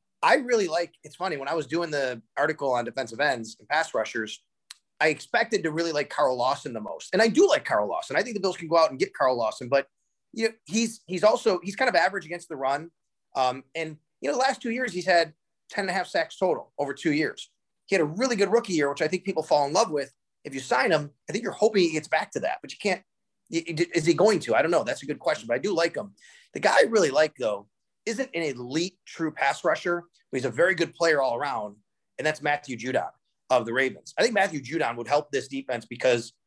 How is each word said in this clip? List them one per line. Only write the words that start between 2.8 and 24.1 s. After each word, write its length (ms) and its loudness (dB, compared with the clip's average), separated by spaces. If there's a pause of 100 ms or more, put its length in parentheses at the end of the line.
defensive 340 -6
ends 400 -2
and 80 -20
pass 280 0
rushers, 480 -4 (560)
I 80 4
expected 560 0
to 80 -2
really 220 -2
like 180 -2
Carl 260 2
Lawson 360 -2
the 60 -8
most. 320 -12
And 120 4
I 40 6
do 220 6
like 160 2
Carl 240 2
Lawson. 260 -4
I 60 2
think 140 -6
the 60 -6
Bills 140 0
can 120 -12
go 100 2
out 140 6
and 80 -10
get 160 -2
Carl 200 2
Lawson, 320 -4
but 200 2 (460)
you 160 0
know, 40 -8 (120)
he's, 420 -2
he's 160 0
also, 400 4
he's 120 -10
kind 140 0
of 60 2
average 300 2
against 240 -12
the 60 -8
run. 360 -2 (440)
Um, 280 0 (120)
and, 220 -6 (240)
you 80 0
know, 60 0
the 60 2
last 200 0
two 100 -4
years, 220 -4
he's 120 -6
had 280 4 (360)
ten 140 -4
and 60 -4
a 40 -2
half 140 -4
sacks 300 -4
total 400 -2
over 160 -4
two 200 0
years. 360 -2 (380)
He 80 2
had 60 4
a 40 2
really 300 -2
good 160 0
rookie 220 2
year, 160 2
which 120 -6
I 60 2
think 160 -4
people 200 -2
fall 240 4
in 60 -4
love 180 4
with. 220 -4 (300)
If 100 -12
you 60 -8
sign 320 0
him, 200 2 (180)
I 40 -10
think 100 -4
you're 80 -4
hoping 320 4
he 80 2
gets 160 -4
back 240 0
to 100 -6
that, 200 -2
but 100 -14
you 100 -16
can't. 200 -2 (500)
Y-, 160 -2
y-, 260 -2
is 120 0
he 80 6